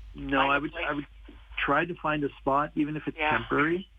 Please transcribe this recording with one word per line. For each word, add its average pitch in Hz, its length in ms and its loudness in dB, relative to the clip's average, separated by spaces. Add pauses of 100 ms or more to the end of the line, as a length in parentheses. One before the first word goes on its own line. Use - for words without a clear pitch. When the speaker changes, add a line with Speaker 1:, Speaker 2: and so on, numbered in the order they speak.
(140)
Speaker 1:
No, 143 240 -2
Speaker 2:
find 147 140 4
Speaker 1:
I 143 60 4
Speaker 2:
a - 20 2
Speaker 1:
would, 156 120 -4
Speaker 2:
place? 165 160 -6
Speaker 1:
I 147 60 0
would 143 140 -6 (500)
try 147 280 2
to 175 100 -6
find 151 280 -2
a 135 120 2
spot, 143 400 2
even 151 200 0
if - 120 -6
it's - 100 -6
Speaker 2:
Yeah. 151 140 2
Speaker 1:
temporary. 147 560 0 (120)